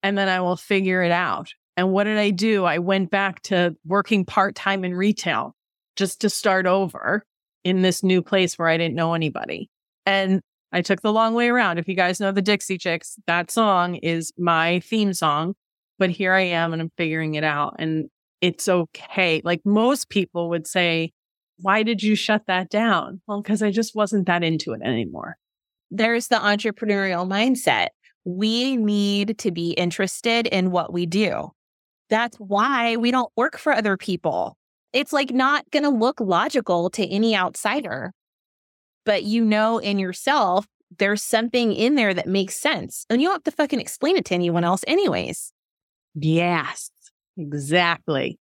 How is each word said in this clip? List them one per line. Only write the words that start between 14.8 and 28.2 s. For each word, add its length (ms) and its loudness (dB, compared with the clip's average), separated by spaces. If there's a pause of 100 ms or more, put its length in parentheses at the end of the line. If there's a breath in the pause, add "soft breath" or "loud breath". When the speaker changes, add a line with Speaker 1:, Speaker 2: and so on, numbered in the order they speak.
Speaker 1:
theme 340 0
song. 400 -2 (440)
But 120 2
here 240 0
I 80 4
am 300 0
and 100 -4
I'm 160 -8
figuring 360 -2
it 100 -4
out. 340 -2
And 320 -4 (300)
it's 280 0
okay. 720 0
Like, 220 0
most 460 2
people 400 -2
would 160 -4
say, 460 0 (480)
"Why 220 2
did 200 -2
you 120 2
shut 320 0
that 220 -2
down?" 580 -2
Well, 160 -6
'cause 200 -2
I 80 2
just 240 -2
wasn't 320 0
that 180 0
into 280 -2
it 100 -8
anymore. 560 -6 (520)
Speaker 2:
There's 380 0
the 80 4
entrepreneurial 880 0
mindset. 640 2 (360 soft breath)